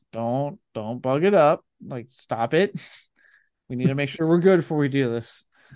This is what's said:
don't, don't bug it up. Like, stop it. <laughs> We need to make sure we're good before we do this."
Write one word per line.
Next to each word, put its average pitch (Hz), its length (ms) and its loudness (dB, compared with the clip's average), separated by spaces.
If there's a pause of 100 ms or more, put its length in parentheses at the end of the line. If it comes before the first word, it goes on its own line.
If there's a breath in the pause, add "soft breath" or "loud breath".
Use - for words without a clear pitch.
(120)
don't, 120 480 -4 (160)
don't 113 260 -8
bug 135 220 0
it 202 100 4
up. 165 320 4 (180)
Like, 127 280 -12
stop 117 420 -4
it. 170 320 0
<laughs> - 40 -20 (800 loud breath)
We 131 60 -6
need 127 120 -2
to 135 80 -2
make 139 140 -4
sure 160 180 -4
we're 170 100 4
good 180 220 4
before 156 180 -4
we 143 100 0
do 135 220 0
this." - 360 -10 (300 soft breath)